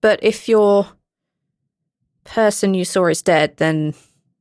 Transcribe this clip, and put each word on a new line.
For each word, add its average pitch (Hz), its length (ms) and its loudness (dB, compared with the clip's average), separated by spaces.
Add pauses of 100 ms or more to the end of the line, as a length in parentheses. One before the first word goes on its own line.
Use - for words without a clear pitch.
but 214 200 2
if 220 280 -2
your 202 380 2 (1400)
person 208 480 -2
you 185 120 -2
saw 185 220 -2
is 165 140 -2
dead, 156 360 0
then 156 360 -2 (480)